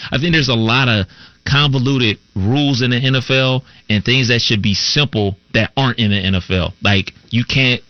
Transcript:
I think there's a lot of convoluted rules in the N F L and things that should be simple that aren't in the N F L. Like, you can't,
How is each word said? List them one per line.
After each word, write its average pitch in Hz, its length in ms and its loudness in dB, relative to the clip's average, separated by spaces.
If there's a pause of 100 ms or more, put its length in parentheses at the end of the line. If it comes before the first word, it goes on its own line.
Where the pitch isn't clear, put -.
(120)
I - 60 0
think 165 160 0
there's 143 160 0
a 123 60 0
lot 113 320 2
of 107 200 0 (400)
convoluted 135 720 0 (160)
rules 127 480 0
in 123 80 0
the 123 60 0
N 131 180 0
F 131 160 -4
L 131 320 0 (260)
and 104 140 2
things 127 240 0
that 117 140 2
should 107 200 0
be 104 140 2
simple 107 600 -2 (180)
that 110 220 0
aren't 123 240 0
in 104 120 2
the 101 60 0
N 95 180 0
F 90 140 -4
L. 90 240 -2 (100)
Like, 98 300 0 (160)
you 117 140 0
can't, 127 460 0